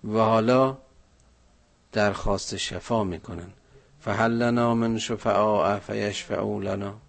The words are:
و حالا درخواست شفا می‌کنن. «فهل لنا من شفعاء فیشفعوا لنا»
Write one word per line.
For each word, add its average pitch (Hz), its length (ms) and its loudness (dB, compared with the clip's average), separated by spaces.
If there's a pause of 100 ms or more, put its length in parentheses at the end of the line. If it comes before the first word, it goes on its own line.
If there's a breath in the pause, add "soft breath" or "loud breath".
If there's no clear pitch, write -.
و 107 140 -2
حالا 117 600 4 (1120)
درخواست 104 640 0
شفا 104 480 -2
می‌کنن. 87 460 -8 (500 soft breath)
«فهل 110 300 0
لنا 117 440 2
من 113 240 0
شفعاء 104 800 0
فیشفعوا 104 800 -4
لنا» 98 360 -6 (140)